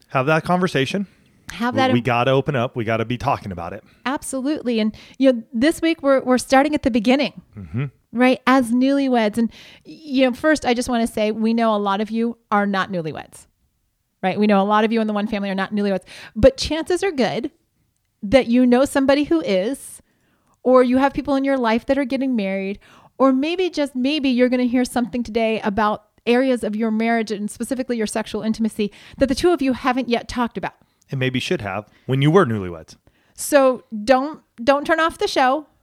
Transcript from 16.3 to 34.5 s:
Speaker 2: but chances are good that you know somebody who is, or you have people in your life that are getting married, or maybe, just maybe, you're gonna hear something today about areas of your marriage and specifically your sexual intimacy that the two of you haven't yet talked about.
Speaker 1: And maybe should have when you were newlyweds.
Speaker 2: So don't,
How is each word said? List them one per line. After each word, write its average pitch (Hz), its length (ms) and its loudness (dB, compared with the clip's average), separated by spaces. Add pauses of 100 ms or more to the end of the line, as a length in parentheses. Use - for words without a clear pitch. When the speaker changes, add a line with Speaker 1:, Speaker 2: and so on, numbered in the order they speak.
Speaker 2:
but 247 220 6
chances 330 480 -4
are 392 80 0
good 233 380 -2 (760)
that 233 200 4
you 240 180 4
know 247 220 4
somebody 277 380 2
who 320 180 0
is, 208 580 -4 (640)
or 254 200 6
you 254 140 2
have 277 160 2
people 277 220 -2
in 269 100 0
your 269 140 0
life 233 260 0
that 269 140 0
are 285 80 -2
getting 262 280 -2
married, 196 440 -4 (400)
or 262 160 4
maybe, 339 340 0
just 294 260 -4
maybe, 269 360 0
you're 247 180 4
gonna 247 160 0
hear 247 180 0
something 247 400 -4
today 220 380 -2
about 214 460 -2 (180)
areas 247 400 2
of 208 100 -4
your 220 160 -2
marriage 226 400 0
and 208 200 -6
specifically 247 480 -6
your 214 80 -2
sexual 214 340 -6
intimacy 220 500 -2 (280)
that 269 80 4
the 247 80 -2
two 349 160 2
of 339 100 0
you 262 140 0
haven't 247 340 -2
yet 233 180 -2
talked 240 300 -4
about. 170 160 -8 (380)
Speaker 1:
And 135 100 -4
maybe 131 180 0
should 175 220 -2
have 104 260 -6 (200)
when 135 160 0
you 147 80 6
were 175 160 6
newlyweds. 92 500 -6 (380)
Speaker 2:
So 262 500 2 (200)
don't, 262 360 0 (160)